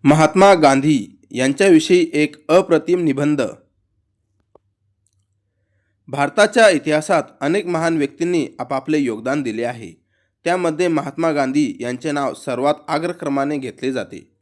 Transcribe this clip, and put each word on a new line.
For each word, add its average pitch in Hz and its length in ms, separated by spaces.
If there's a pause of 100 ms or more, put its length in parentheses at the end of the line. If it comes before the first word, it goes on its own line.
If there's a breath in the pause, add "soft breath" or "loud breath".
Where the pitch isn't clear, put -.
महात्मा 156 500
गांधी 139 640 (120)
यांच्याविषयी 160 800
एक 151 380
अप्रतिम 175 520
निबंध. 143 380 (2750)
भारताच्या 208 640
इतिहासात 151 540 (180)
अनेक 170 240
महान 165 320
व्यक्तींनी 151 500 (120)
आपापले 139 400
योगदान 127 420
दिले 117 220
आहे. 117 280 (520)
त्यामध्ये 170 440
महात्मा 156 440
गांधी 139 480
यांचे 123 320
नाव 139 220
सर्वात 131 400 (140)
अग्रक्रमाने 147 680
घेतले 131 340
जाते. 101 400 (100)